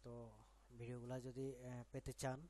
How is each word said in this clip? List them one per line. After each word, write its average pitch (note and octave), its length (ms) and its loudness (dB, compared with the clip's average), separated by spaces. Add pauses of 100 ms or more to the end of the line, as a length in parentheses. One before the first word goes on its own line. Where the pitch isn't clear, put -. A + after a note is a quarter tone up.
তো A#2+ 280 -4 (460)
ভিডিওগুলা A#2+ 420 0
যদি, C3 360 2
আহ, B2 360 0
পেতে C3+ 220 0
চান C#3 360 2